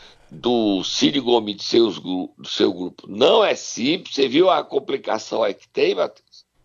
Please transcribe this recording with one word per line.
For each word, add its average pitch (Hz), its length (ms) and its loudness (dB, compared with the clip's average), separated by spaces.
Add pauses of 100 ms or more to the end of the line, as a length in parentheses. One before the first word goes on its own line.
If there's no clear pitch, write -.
(300)
do 107 540 0
Cid 143 360 -2
Gomes 117 340 0
e 95 40 -16
de - 60 -12
seus 113 340 2
gru-, 92 380 -8
do 69 120 -18
seu - 240 2
grupo 90 360 -10
não 151 340 4
é 160 120 2
simples. - 600 -6
Você 139 140 2
viu 165 220 4
a 156 120 2
complicação 113 800 -4
aí 101 120 0
que - 140 -20
tem, 165 260 0
Matheus? - 500 -6 (200)